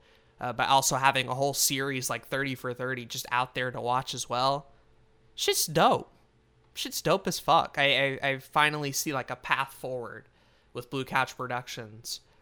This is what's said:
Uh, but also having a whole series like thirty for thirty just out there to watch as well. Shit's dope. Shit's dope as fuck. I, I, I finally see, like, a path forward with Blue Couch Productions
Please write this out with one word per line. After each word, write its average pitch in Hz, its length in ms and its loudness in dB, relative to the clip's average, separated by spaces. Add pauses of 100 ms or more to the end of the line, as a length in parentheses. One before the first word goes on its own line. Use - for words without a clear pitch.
(420)
Uh, 123 100 -4
but 123 160 0
also 135 280 6
having 135 320 4
a 123 80 -4
whole 139 180 0
series 135 560 -2
like 117 160 -6
thirty 135 300 -4
for 123 180 -6
thirty 127 320 -6
just 117 260 -8
out 127 220 0
there 127 160 -2
to 120 100 -8
watch 123 360 -2
as 120 120 -8
well. 135 440 0 (640)
Shit's - 320 0
dope. 175 440 4 (640)
Shit's - 300 -6
dope 190 240 2
as 185 100 -2
fuck. 147 400 2
I, 139 460 2
I, 139 60 2
I 135 100 -2
finally 151 520 2
see, 147 220 -2
like, 131 160 -4
a 127 60 -6
path 135 380 -2
forward 120 540 -8 (460)
with 123 160 -10
Blue 135 160 -4
Couch 131 320 0
Productions 123 840 -8 (200)